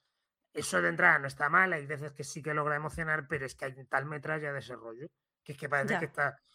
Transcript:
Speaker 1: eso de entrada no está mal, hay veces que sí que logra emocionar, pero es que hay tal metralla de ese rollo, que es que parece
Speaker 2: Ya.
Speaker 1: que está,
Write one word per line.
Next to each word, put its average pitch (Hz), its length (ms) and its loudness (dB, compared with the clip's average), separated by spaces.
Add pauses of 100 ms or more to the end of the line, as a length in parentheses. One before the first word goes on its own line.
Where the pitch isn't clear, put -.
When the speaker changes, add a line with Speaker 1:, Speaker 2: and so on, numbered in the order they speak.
(520)
Speaker 1:
eso 175 300 0
de 175 80 4
entrada 165 280 6
no 139 80 -2
está 143 220 -2
mal, 185 240 6
hay 143 140 -4
veces 143 260 -8
que 147 100 -12
sí 139 200 -10
que 151 120 -2
logra 147 220 2
emocionar, 156 520 -4
pero 135 180 -2
es - 100 -10
que - 80 -10
hay 131 220 -10
tal 139 200 0
metralla 151 460 -4
de 139 80 -4
ese 123 160 -12
rollo, 113 320 -12 (340)
que - 100 -12
es - 60 -10
que 143 100 -8
parece 139 260 2
Speaker 2:
Ya. 180 60 2
Speaker 1:
que 156 60 -2
está, 143 320 -2 (160)